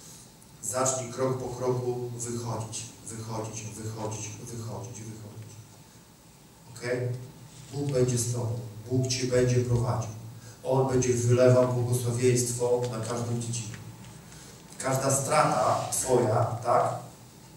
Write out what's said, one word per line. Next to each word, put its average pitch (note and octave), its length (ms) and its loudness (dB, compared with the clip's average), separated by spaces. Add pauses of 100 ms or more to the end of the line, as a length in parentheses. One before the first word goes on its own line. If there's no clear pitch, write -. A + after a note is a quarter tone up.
(640)
zacznij B2+ 500 0
krok B2+ 240 0
po A#2+ 100 -6
kroku B2 720 -2
wychodzić, A#2 680 -6 (220)
wychodzić, A2 560 -8
wychodzić, A2 640 -8
wychodzić, - 640 -10
wychodzić. A2 580 -14 (1200)
Okej? B2 240 -4 (720)
Bóg C#3 180 -4
będzie B2 260 4
z A#2+ 160 0
tobą. A#2 260 -2 (300)
Bóg B2+ 180 2
cię - 200 -2
będzie B2 280 4
prowadził. - 560 2 (520)
On C3 240 2
będzie B2 260 2
wylewał B2 600 8
błogosławieństwo A#2+ 1080 2 (100)
na A#2+ 140 -4
każdą A#2 340 -2
dziedzinę. - 360 -6 (1040)
Każda - 380 0
strata D3+ 760 4
twoja, A2+ 540 4
tak, - 540 2 (580)